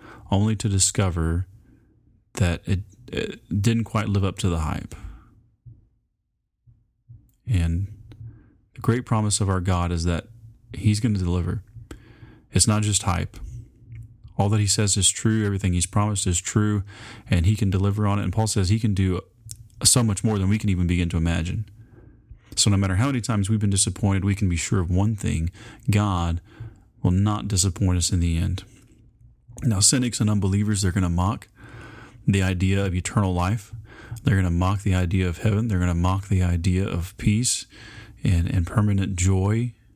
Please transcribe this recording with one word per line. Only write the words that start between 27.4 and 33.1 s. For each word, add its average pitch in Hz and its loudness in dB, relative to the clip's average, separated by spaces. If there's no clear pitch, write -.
disappoint 95 2
us 87 0
in 90 2
the 85 0
end. 90 -2
Now, 107 2
cynics 123 0
and 107 2
unbelievers, 101 0
they're 92 0
gonna 90 0
mock 90 -2
the 98 4
idea 95 2
of 92 -2
eternal 92 0